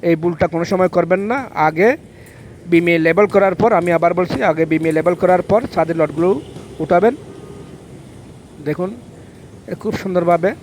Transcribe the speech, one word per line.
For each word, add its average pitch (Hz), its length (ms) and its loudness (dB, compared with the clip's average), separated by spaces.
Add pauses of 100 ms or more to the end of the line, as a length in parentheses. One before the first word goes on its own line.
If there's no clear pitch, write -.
এই 165 140 4
ভুলটা 170 320 -2
কোনো 165 180 -2
সময় 185 240 0
করবেন 175 240 0 (100)
না। 262 80 -4 (300)
আগে 165 200 2 (800)
বিমে 170 240 4 (120)
লেবেল 180 280 4
করার 196 260 4
পর, 226 100 4 (100)
আমি 175 180 -2
আবার 170 200 2
বলছি, 175 200 -2 (120)
আগে 160 220 0
বিমে 160 200 0
লেবেল 160 300 2
করার 180 280 4
পর 208 100 4 (140)
ছাদের 165 260 0
লটগুলো 156 280 0 (560)
উঠাবেন। 185 300 2 (1500)
দেখুন, 165 260 -4 (840)
এ - 100 -6
খুব 214 100 -4 (100)
সুন্দরভাবে 175 480 0 (120)